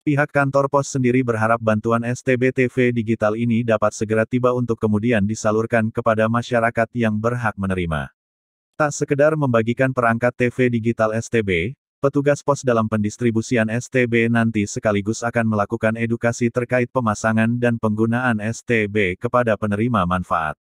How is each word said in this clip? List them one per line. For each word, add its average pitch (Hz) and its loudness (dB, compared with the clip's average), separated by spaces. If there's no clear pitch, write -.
Pihak 147 0
kantor 139 2
pos 143 0
sendiri 127 2
berharap 113 0
bantuan 113 0
S 120 -6
T 131 2
B 127 2
T 127 0
V 123 0
digital 110 0
ini 117 0
dapat 110 0
segera 110 0
tiba 123 0
untuk 120 -2
kemudian 107 0
disalurkan 110 0
kepada 110 0
masyarakat 117 0
yang 107 0
berhak 117 -2
menerima. 90 -4
Tak 147 0
sekedar 147 2
membagikan 127 0
perangkat 117 0
T 127 -2
V 123 0
digital 113 0
S 113 -6
T 113 0
B, 95 -2
petugas 143 2
pos 143 -2
dalam 113 2
pendistribusian 110 0
S 117 -6
T 123 2
B 117 2
nanti 113 0
sekaligus 104 -2
akan 117 -2
melakukan 110 0
edukasi 117 -2
terkait 123 0
pemasangan 113 0
dan 117 2
penggunaan 113 0
S 113 -6
T 110 0
B 101 0
kepada 120 0
penerima 104 0
manfaat. 87 -2